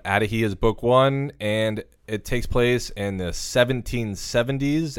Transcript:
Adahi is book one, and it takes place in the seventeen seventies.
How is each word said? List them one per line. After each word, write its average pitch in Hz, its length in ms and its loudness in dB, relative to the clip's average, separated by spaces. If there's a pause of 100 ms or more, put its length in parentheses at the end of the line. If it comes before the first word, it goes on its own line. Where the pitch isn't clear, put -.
Adahi 104 380 0
is 101 120 0
book 110 260 0
one, 135 580 4
and 107 440 -2 (240)
it 107 180 -6
takes 127 220 -2
place 123 440 2
in 101 260 -4
the 87 160 -4
seventeen 123 840 0
seventies. 139 840 -2